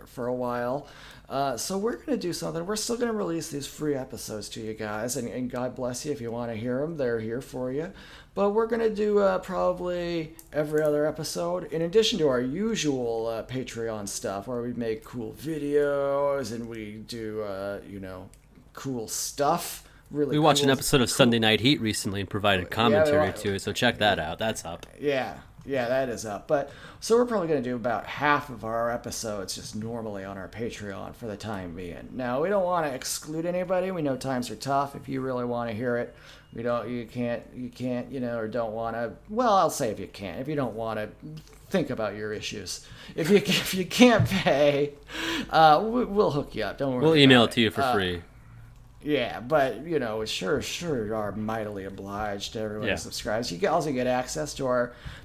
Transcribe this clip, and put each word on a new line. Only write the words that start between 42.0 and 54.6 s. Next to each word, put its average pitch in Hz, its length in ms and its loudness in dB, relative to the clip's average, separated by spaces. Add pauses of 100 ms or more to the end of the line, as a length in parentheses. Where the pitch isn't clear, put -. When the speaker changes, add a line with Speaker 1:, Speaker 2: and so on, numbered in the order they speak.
Speaker 1:
your 107 180 -6
issues. 98 500 -8 (320)
If 156 140 0
you, 202 80 10
<laughs> - 0 -
if - 380 0
you 185 100 0
can't 226 420 8
pay, 147 680 4 (580)
uh, 156 340 10
we, 233 200 0
we'll 202 260 4
hook 139 240 -2
you 107 80 -2
up. 95 160 -4
Don't 135 160 0
worry 127 80 2
Speaker 2:
We'll 160 120 8
email 135 280 12
Speaker 1:
about 107 80 4
Speaker 2:
it - 40 -10
to 120 60 6
you 107 80 6
for 104 140 0
Speaker 1:
Uh, 127 100 2
Speaker 2:
free. 90 280 0 (800)
Speaker 1:
Yeah, 120 360 -2
but, 131 480 2
you 160 100 0
know, 110 220 -2
we 110 80 -4
sure, 185 340 -2
sure 120 540 -4
are 104 160 -2
mightily 107 540 -4
obliged 101 680 -6
to 113 60 -6
everyone 107 280 -4
Speaker 2:
Yeah. 98 60 2
Speaker 1:
who 85 60 -2
subscribes. 117 520 -4
You 170 60 -6
can 185 120 0
also 151 220 2
get 123 140 0
access 127 500 -2
to 135 120 -4